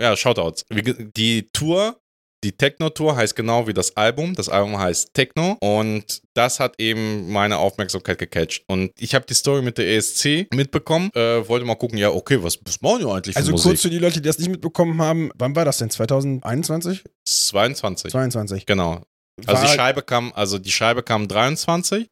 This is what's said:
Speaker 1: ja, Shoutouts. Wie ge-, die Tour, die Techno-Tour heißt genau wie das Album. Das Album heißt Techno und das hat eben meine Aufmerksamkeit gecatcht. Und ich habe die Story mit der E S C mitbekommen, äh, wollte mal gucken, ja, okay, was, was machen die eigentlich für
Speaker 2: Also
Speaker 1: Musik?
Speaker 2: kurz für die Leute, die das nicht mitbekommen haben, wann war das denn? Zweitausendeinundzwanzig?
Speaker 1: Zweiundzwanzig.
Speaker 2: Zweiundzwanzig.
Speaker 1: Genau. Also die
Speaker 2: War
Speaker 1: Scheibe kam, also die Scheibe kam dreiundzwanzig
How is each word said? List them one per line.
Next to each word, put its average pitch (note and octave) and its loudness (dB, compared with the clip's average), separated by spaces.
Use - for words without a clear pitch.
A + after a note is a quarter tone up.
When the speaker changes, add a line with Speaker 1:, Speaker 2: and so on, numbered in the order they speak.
Speaker 1:
ja, A2+ 2
Shoutouts. F#2 0
Wie A2 -2
ge-, A#2 -4
die A2+ 0
Tour, F#3 0
die G2+ -2
Techno-Tour D#3 0
heißt A2 2
genau A2+ 0
wie G#2+ -4
das F#2 -2
Album. C3+ 2
Das G#2 0
Album G2+ 2
heißt F2+ -2
Techno E3 0
und G#2+ -2
das B2 2
hat B2+ -2
eben G#2+ -2
meine G#2 2
Aufmerksamkeit F#2+ -2
gecatcht. - -4
Und F#2+ -2
ich - -4
habe - 0
die A#2+ -6
Story C#3 0
mit B2 -4
der G#2 0
E G#2+ 2
S - -2
C D3+ 0
mitbekommen, D#3+ 0
äh, A#2 0
wollte B2 0
mal A#2 0
gucken, A2+ -4
ja, G2+ 4
okay, G2 0
was, E2+ -2
was - -8
machen A3 2
die D3+ -2
eigentlich G2 -4
für C#3 2
Speaker 2:
Also - 0
Speaker 1:
Musik? - 6
Speaker 2:
kurz D#3+ 2
für E3+ 0
die E3+ -2
Leute, E3 2
die D3 0
das D#3 0
nicht F3 -2
mitbekommen E3+ 0
haben, D#3+ 0
wann C#3 -2
war E3 2
das C#3 2
denn? A2+ -2
Zweitausendeinundzwanzig? C#3 -2
Speaker 1:
Zweiundzwanzig. G#2 0
Speaker 2:
Zweiundzwanzig. A2 -2
Speaker 1:
Genau. F2 0
Also B2+ 4
die C#3+ 4
Speaker 2:
War D3 6
Speaker 1:
Scheibe C3+ 2
kam, A#2+ -2
also G2+ -2
die F#2+ -6
Scheibe A#2 2
kam G#2+ 0
dreiundzwanzig D#3+ 0